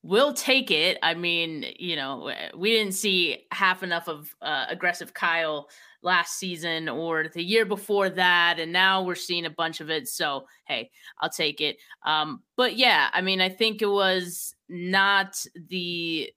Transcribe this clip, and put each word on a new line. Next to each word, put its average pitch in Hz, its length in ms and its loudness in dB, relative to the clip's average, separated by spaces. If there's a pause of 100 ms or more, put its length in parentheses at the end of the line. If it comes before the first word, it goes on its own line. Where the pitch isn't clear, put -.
We'll 233 300 4
take 262 380 0
it. 165 320 2
I 165 100 2
mean, 165 540 -4 (120)
you 175 160 -4
know, 139 260 -6
w-, - 380 -10
we 202 120 2
didn't 214 240 4
see 185 580 2
half 190 300 2
enough 170 260 -2
of, 151 320 -10
uh, 147 300 -2
aggressive 175 420 -2
Kyle 160 560 -2 (320)
last 175 380 0
season 165 500 -4
or 160 400 -2
the 170 160 -6
year 214 220 2
before 202 420 0
that, 175 500 4
and 165 140 -6
now 190 300 4
we're 180 120 -2
seeing 175 300 -4
a 160 60 -4
bunch 165 320 -4
of 151 80 -10
it. 160 180 -4
So, 139 380 -4 (200)
hey, 120 240 -6 (280)
I'll 165 100 -2
take 151 320 -2
it. 147 160 0 (260)
Um, 151 400 -2 (140)
but 233 220 2
yeah, 196 340 6
I 185 80 2
mean, 190 220 2
I 190 80 2
think 220 320 -2
it 202 80 2
was 185 640 0 (160)
not 190 760 2 (240)
the 170 680 -4